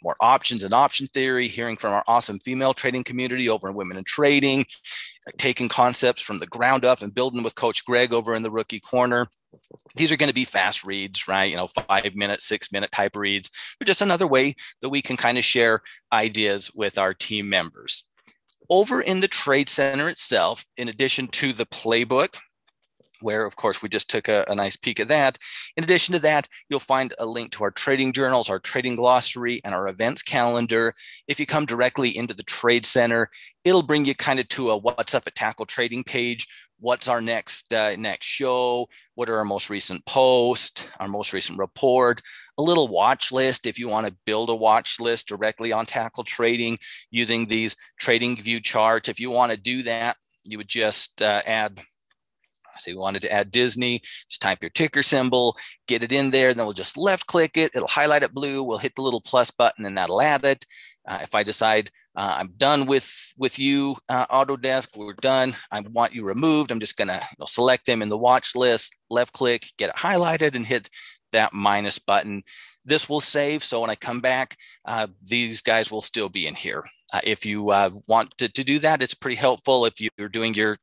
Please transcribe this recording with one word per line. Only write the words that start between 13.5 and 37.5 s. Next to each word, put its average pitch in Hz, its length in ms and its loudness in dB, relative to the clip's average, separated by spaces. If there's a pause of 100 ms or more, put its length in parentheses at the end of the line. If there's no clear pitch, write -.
but 233 80 -10
just 269 140 2
another 190 260 2
way 135 280 2 (260)
that 131 80 -6
we 139 140 -2
can 127 160 -6
kind 123 180 2
of 120 80 0
share 117 380 2 (280)
ideas 107 640 0
with 101 220 -4
our 95 160 2
team 101 380 -6
members. - 540 -2 (640)
Over 208 320 4
in 185 180 0
the 190 80 2
Trade 139 400 2
Center 139 400 0
itself, 104 560 0 (140)
in 123 100 -6
addition 131 400 0
to 135 240 -2
the 113 140 -4
playbook, 120 720 0 (800)
where 107 240 -2
of 101 100 -6
course - 280 -2
we 107 60 -6
just 101 220 -2
took - 160 -2
a, 104 220 4
a 101 60 -2
nice 101 200 -2
peek - 240 -4
at 110 100 -2
that, 139 280 4 (400)
in 160 80 -2
addition 180 300 2
to 175 60 2
that, 151 280 2 (220)
you'll 143 100 -2
find 131 380 -2
a 113 80 -6
link 117 260 -8
to - 100 -10
our 101 80 0
trading 135 420 0
journals, 131 360 2
our 190 100 -2
trading 127 380 -4
glossary, 123 680 2
and 98 100 -6
our 92 120 -2
events 110 360 -2
calendar. 120 720 0 (340)
If 143 100 -4
you 151 60 -2
come 151 220 -2
directly 123 500 0
into 117 160 -6
the 95 100 -16
Trade 120 440 2
Center, 117 420 4 (360)
it'll 180 180 6
bring 147 240 2
you 135 80 2
kind 131 260 0
of 117 80 -4
to 123 220 -2
a 107 80 2
What's 117 360 0
Up 127 120 -2
at - 80 -10
Tackle 110 320 -4
Trading 120 360 -4
page. 120 460 -6 (320)
What's 120 260 0
our 120 140 2
next, 113 520 -4